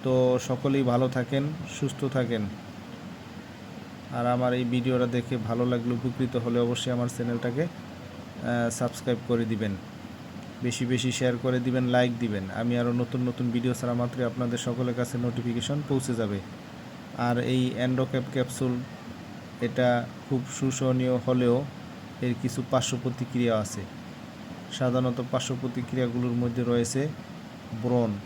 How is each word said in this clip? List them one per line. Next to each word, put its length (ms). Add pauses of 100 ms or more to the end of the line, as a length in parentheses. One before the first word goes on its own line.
তো 440
সকলেই 360
ভালো 260
থাকেন, 340 (360)
সুস্থ 260
থাকেন। 360 (1700)
আর 140
আমার 280
এই 100
ভিডিওটা 420
দেখে 320
ভালো 280
লাগলে, 280
উপকৃত 420
হলে 240
অবশ্যই 320
আমার 160
চ্যানেলটাকে, 540
আহ, 1080
সাবস্ক্রাইব 580
করে 180
দিবেন, 300 (880)
বেশি 220
বেশি 260
শেয়ার 260
করে 220
দিবেন, 240
লাইক 360
দিবেন। 240 (120)
আমি 220
আরও 140
নতুন 360
নতুন 240
ভিডিও 220
ছাড়া 200
মাত্রই 300
আপনাদের 340
সকলের 380
কাছে 220
নোটিফিকেশন 720
পৌঁছে 260
যাবে। 240 (760)
আর 200
এই 380
অ্যান্ড্রোক্যাপ 560
ক্যাপসুল, 480 (840)
এটা 440 (240)
খুব 120 (180)
শোষণীয় 580
হলেও 480 (560)
এর 200
কিছু 300
পার্শ্ব 320
প্রতিক্রিয়া 540
আছে। 240 (920)
সাধারণত 480 (100)
পার্শ্ব 300
প্রতিক্রিয়াগুলোর 680
মধ্যে 320
রয়েছে 440 (760)
ব্রণ 280 (140)